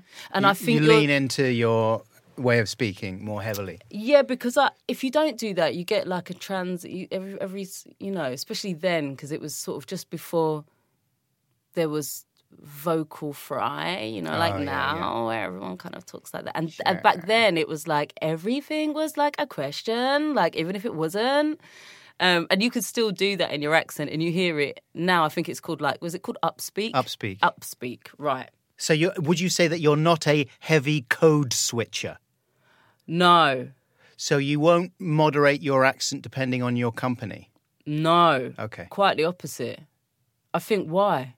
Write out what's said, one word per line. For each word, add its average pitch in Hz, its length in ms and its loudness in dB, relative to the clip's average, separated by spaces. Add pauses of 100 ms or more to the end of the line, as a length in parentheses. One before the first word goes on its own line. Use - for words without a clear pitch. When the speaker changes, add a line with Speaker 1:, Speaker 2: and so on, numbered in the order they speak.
(320)
Speaker 1:
And 196 120 2
Speaker 2:
You, 196 60 8
Speaker 1:
I 202 40 4
think - 260 2
Speaker 2:
you 151 60 4
Speaker 1:
you're 151 120 10
Speaker 2:
lean 147 120 4
into 139 400 2
your 113 520 2 (340)
way 123 220 4
of 110 100 2
speaking 101 560 -6
more 107 180 -6
heavily. 101 360 -8 (120)
Speaker 1:
Yeah, 254 320 4
because 247 340 -4
I, 277 140 4 (180)
if 247 160 -6
you 269 60 -2
don't 294 280 0
do 208 160 -4
that, 160 200 0
you 175 100 -6
get, 190 240 -2
like, 180 220 -6
a 175 40 -10
trans-, 185 500 -8
you, 180 280 -10
every, 196 280 -8
every, 196 220 -8
s-, - 240 -16 (140)
you 196 100 -8
know, 175 140 -4
especially 196 480 -6
then, 156 440 -2
'cause 139 140 -12
it 156 100 -6
was 151 140 -10
sort - 220 -8
of - 100 -12
just - 240 -12
before 156 540 -2 (1080)
there 165 140 2
was 151 360 -6 (380)
vocal 151 680 -4
fry, 143 720 -4
you 170 200 -6
know, 156 160 -4
like 170 160 0
Speaker 2:
Oh, - 40 -4
yeah, 139 360 -2
yeah. 165 60 -6
Speaker 1:
now, 117 260 -4
where 113 180 -4
everyone 92 320 -8
kind - 180 -14
of 185 120 -16
talks - 280 -18
like - 100 -10
that. - 120 -8
And, 160 100 -4 (200)
and 190 100 2
Speaker 2:
Sure. - 60 -8
Speaker 1:
back 180 240 2
then, 214 300 4
it 160 120 0
was 151 200 -8
like, 151 320 0
everything 262 720 -2
was, 311 220 -4
like, 294 220 2
a 294 80 -2
question, 247 880 -2
like, 214 220 2
even 170 200 -2
if 196 80 -8
it 233 100 -6
wasn't. 247 640 0 (600)
Um, 175 280 4
and 190 140 2
you 240 80 2
could 240 140 -4
still 226 260 0
do 190 280 -2
that 170 140 0
in 147 80 -4
your 147 140 0
accent, 151 380 0
and 160 100 -2
you 165 80 -2
hear 165 300 0
it 139 200 -4 (140)
now. 175 300 4
I 151 60 2
think 160 180 -4
it's 110 100 -8
called, 156 220 -8
like, 147 200 -2
was 170 140 -8
it 180 80 -10
called 247 220 -10
upspeak? - 480 -4
Speaker 2:
Upspeak. 110 480 -4
Speaker 1:
Upspeak, - 640 -4 (120)
right. 135 320 -4 (260)
Speaker 2:
So - 160 0
you, 160 260 2
would 160 220 0
you 180 80 0
say 175 180 2
that 165 140 0
you're 147 160 6
not 160 320 4
a 147 180 4 (140)
heavy 151 480 2
code 151 440 4
switcher? - 680 -4 (880)
Speaker 1:
No. 160 640 4 (460)
Speaker 2:
So - 220 0
you 143 220 0
won't 175 400 4
moderate 147 600 4
your 135 240 2
accent 135 380 0
depending 127 400 -4
on 123 140 0
your 120 160 0
company? 117 580 -6 (340)
Speaker 1:
No. 151 760 2
Speaker 2:
Okay. 113 300 -10
Speaker 1:
Quite 196 260 2
the 147 80 0
opposite. 160 560 -6 (760)
I 170 60 0
think, 190 280 -2
why? 160 500 0